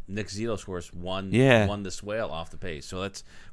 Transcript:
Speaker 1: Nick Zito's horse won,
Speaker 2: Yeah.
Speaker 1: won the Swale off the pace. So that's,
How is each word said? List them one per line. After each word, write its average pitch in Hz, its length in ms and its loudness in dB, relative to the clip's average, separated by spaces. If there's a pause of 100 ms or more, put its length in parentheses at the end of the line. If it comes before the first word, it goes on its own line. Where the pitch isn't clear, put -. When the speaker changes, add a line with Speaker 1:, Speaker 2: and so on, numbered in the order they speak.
Speaker 1:
Nick 101 200 -4
Zito's 104 360 -4
horse 87 300 -8
won, 92 380 -4
Speaker 2:
Yeah. 117 360 8
Speaker 1:
won 101 160 -2
the 92 80 -6
Swale 104 380 -4
off 82 220 -6
the 82 60 -10
pace. 80 280 -6
So 92 160 -6
that's, 98 220 -4 (300)